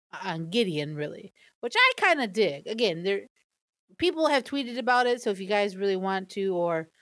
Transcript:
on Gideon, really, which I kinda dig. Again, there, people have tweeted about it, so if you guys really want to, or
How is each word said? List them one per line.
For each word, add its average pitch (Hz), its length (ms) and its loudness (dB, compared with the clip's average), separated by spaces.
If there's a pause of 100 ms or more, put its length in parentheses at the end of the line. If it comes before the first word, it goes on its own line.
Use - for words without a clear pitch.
(120)
on 165 380 -6
Gideon, 156 460 0
really, 147 380 -8 (260)
which - 160 -6
I 508 220 6
kinda 311 300 2
dig. 175 400 0
Again, 196 360 -2
there, 196 240 -2 (680)
people 320 300 2
have 285 160 2
tweeted 247 340 -6
about 247 280 2
it, 240 160 0
so 226 80 -2
if 190 100 -2
you 190 80 -8
guys 202 280 0
really 196 200 0
want 190 340 -2
to, 190 260 -2
or 165 340 0 (120)